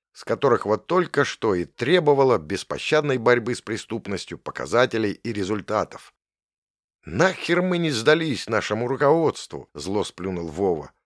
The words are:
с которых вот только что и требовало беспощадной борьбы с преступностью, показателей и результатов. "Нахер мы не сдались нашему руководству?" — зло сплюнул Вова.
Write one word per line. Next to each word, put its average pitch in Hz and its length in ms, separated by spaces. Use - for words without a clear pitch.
с - 120
которых 113 420
вот 104 220
только 175 360
что 113 300
и 87 120
требовало 139 720
беспощадной 127 800
борьбы 120 340
с - 80
преступностью, 101 800
показателей 110 720
и 117 220
результатов. 101 800
"Нахер 175 560
мы 180 160
не 170 140
сдались 143 560
нашему 110 400
руководству?" — 139 840
зло 92 300
сплюнул 87 440
Вова. 80 440